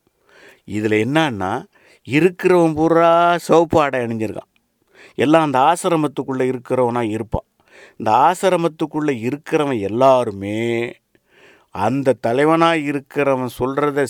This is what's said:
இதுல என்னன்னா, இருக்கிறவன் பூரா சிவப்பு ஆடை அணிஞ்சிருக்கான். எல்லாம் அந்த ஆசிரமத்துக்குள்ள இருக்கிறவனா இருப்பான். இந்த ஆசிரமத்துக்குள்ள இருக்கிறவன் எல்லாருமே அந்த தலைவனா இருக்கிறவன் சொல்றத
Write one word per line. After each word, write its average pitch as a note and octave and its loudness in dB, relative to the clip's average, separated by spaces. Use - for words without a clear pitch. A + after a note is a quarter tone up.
இதுல G#2+ -2
என்னன்னா, A#2 -2
இருக்கிறவன் E3+ 2
பூரா E3+ 2
சிவப்பு D#3+ 2
ஆடை C3+ 0
அணிஞ்சிருக்கான். A2+ -6
எல்லாம் D#3 2
அந்த C3+ 0
ஆசிரமத்துக்குள்ள D3 0
இருக்கிறவனா B2 -2
இருப்பான். A2 -6
இந்த A2 -2
ஆசிரமத்துக்குள்ள D#3+ 0
இருக்கிறவன் C#3 -2
எல்லாருமே A#2 0
அந்த B2+ 0
தலைவனா D#3 2
இருக்கிறவன் C#3 -2
சொல்றத C#3 -2